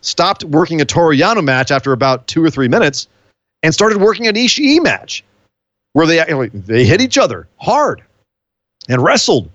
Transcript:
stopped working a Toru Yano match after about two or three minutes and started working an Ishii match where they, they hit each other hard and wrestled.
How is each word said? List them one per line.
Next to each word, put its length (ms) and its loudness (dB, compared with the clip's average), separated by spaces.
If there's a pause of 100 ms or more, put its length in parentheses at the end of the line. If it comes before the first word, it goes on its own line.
stopped 420 -4
working 360 0
a 40 2
Toru 320 2
Yano 260 2
match 280 0
after 220 -2
about 340 -2
two 180 -2
or 60 2
three 180 -2
minutes 400 0 (540)
and 100 0
started 260 0
working 280 0
an 80 0
Ishii 480 2
match 420 -6 (720)
where 120 2
they, 460 0
they 320 0
hit 160 4
each 180 -2
other 380 -2
hard 460 -2 (840)
and 140 0
wrestled. 520 0